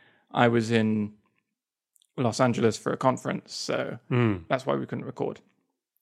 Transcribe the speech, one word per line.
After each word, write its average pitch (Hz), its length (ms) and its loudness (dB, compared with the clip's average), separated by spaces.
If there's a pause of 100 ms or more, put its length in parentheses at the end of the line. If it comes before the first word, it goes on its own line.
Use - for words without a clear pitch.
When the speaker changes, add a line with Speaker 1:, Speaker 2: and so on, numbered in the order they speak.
(320)
Speaker 1:
I 123 160 4
was 117 220 2
in 110 420 2 (1040)
Los 123 240 0
Angeles 117 360 4
for - 160 -4
a - 40 -4
conference, - 580 -2
so 127 440 -6 (120)
Speaker 2:
Mm. 110 380 2
Speaker 1:
that's 131 180 -2
why 139 80 0
we 131 120 -4
couldn't 127 200 -8
record. - 340 -6 (600)